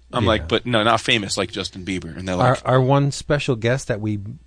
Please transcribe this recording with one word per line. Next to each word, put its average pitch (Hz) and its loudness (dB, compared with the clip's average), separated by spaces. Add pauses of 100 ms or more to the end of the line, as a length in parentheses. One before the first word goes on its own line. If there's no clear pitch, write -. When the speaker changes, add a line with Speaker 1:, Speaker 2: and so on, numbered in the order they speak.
(140)
Speaker 1:
I'm 120 0
Speaker 2:
Yeah. 113 4
Speaker 1:
like, 107 0
"But 113 0
no, 117 2
not 113 4
famous 113 0
like 98 -2
Justin 95 -8
Bieber." 85 -6
And 92 -8
they're 92 -2
Speaker 2:
Our, 127 4
Speaker 1:
like, 127 0
Speaker 2:
our 131 4
one 139 4
special 139 -2
guest 117 0
that 110 -2
we 107 -2 (280)